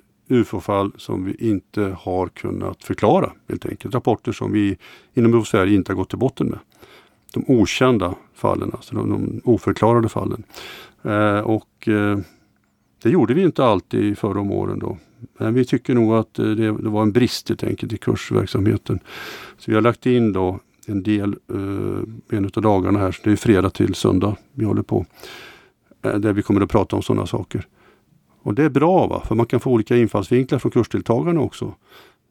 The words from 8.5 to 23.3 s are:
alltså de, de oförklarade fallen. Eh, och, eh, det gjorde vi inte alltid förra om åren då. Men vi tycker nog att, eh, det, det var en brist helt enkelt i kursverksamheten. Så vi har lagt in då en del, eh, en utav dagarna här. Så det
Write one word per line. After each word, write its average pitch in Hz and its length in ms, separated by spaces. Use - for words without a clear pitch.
alltså - 220
de, 107 160
de 104 340
oförklarade 113 640
fallen. 107 340
Eh, 104 360
och, 107 500
eh, 104 300
det 113 80
gjorde 127 240
vi 185 80
inte 147 220
alltid 104 540
förra 101 220
om 101 120
åren 98 260
då. - 200
Men 110 160
vi 127 100
tycker 127 300
nog 113 200
att, 110 240
eh, 113 60
det, 110 280
det 107 160
var 107 140
en 107 100
brist 117 360
helt 110 160
enkelt - 280
i 104 40
kursverksamheten. 104 1000
Så - 120
vi 110 40
har 107 80
lagt 117 240
in 123 260
då 92 280
en 101 160
del, 101 340
eh, 101 840
en 98 60
utav 98 180
dagarna 101 360
här. 92 140
Så - 120
det 107 80